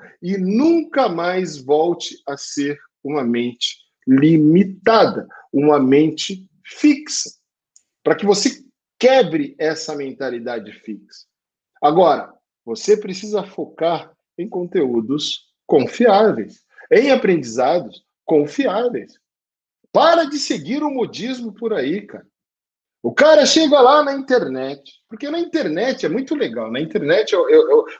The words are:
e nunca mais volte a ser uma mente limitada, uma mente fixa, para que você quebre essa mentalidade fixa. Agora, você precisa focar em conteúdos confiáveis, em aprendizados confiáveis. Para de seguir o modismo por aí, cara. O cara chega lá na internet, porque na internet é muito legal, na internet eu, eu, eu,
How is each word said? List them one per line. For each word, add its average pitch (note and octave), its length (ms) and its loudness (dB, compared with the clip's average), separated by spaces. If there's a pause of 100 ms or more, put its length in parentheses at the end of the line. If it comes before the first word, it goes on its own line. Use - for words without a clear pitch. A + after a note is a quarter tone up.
(200)
e F3+ 160 -6
nunca C4+ 720 0
mais F3 480 -4
volte D#3 680 -2
a C#3 100 -8
ser C#3+ 420 -8 (240)
uma C#3+ 220 -4
mente A#2+ 540 -4 (280)
limitada, E3 1200 4 (260)
uma D3 260 2
mente D3 680 0 (180)
fixa, - 680 -2 (720)
para D#3 120 2
que G3 120 -6
você G3+ 380 0 (340)
quebre E3 600 2
essa D#3 360 -4
mentalidade A#2+ 800 -10
fixa. - 540 -18 (540)
Agora, D3+ 520 0 (320)
você A#2 320 -2
precisa G3+ 460 -8
focar E3 680 -8 (240)
em F3 120 -10
conteúdos C#3+ 1040 -6 (140)
confiáveis, E3+ 1000 2 (260)
em A#3+ 200 4
aprendizados D3 920 -2 (200)
confiáveis. F3+ 960 -2 (720)
Para E4 320 4
de C#4+ 160 -8
seguir A#3 420 -6
o D4+ 80 -4
modismo A#3 640 -8
por A3 200 -6
aí, E3 300 -4
cara. - 240 -20 (720)
O A#2+ 140 -6
cara D4+ 320 6
chega D4 340 4
lá C4+ 220 6
na C#4 100 -2
internet, C#3+ 960 -4
porque C#4+ 220 -12
na E4 80 -6
internet B3+ 640 -4
é D#3+ 40 0
muito G#3+ 260 -4
legal, A#2 340 -6
na A#2+ 120 -6
internet E3 520 -2
eu, F3 160 0
eu, D#3 220 6
eu, D3+ 140 4 (160)